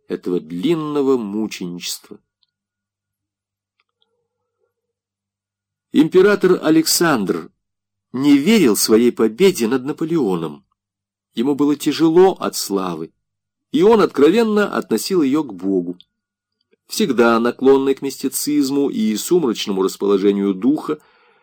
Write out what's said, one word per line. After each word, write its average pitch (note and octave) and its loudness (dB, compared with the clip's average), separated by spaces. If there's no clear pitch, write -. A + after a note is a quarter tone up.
этого F2+ -6
длинного C3+ -2
мученичества. G2+ -10
Император F#3 2
Александр D3 0
не C#3+ 4
верил D3+ 4
своей A2+ 2
победе A#2 0
над B2+ -2
Наполеоном. A2 -4
Ему C3 -2
было C#3+ 0
тяжело D#3+ 2
от - -8
славы, F2+ -6
и D#3 2
он G#3+ 4
откровенно G#3 2
относил A2+ -2
ее C#3+ 0
к A#2+ -12
Богу. F2+ -4
Всегда A#2 0
наклонный C3+ 2
к - -6
мистицизму C#3+ -2
и G#2+ -2
сумрачному G#2+ -2
расположению G2+ 0
духа, C#3+ -2